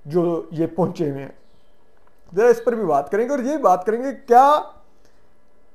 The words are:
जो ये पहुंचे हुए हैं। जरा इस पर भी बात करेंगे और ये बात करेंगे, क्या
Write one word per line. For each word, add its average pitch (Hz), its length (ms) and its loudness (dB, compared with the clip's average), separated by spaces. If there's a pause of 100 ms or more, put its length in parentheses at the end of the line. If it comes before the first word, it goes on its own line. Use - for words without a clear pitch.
जो 165 460 -2
ये 165 140 -2
पहुंचे 170 440 -4
हुए 139 100 -8
हैं। - 180 -16 (960)
जरा 220 140 4
इस 233 120 4
पर 233 140 -2
भी 220 100 -4
बात 143 240 0
करेंगे 240 260 -2
और 269 60 -2
ये 277 160 -2
बात 185 280 2
करेंगे, 240 280 -4
क्या 277 600 2 (1000)